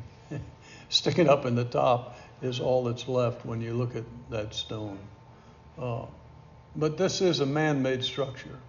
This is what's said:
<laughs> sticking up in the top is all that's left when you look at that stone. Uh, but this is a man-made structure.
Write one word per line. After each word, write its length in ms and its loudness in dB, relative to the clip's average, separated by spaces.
<laughs> 120 -6
sticking 400 4
up 180 6
in 80 2
the 100 2
top 540 2
is 160 -2
all 240 2
that's 240 -4
left 400 0
when 140 -4
you 120 -4
look 220 -2
at 80 -4
that 220 -6
stone. 460 -8
Uh, 280 -4
but 240 0
this 220 2
is 180 4
a 80 4
man-made 560 2
structure. 560 -4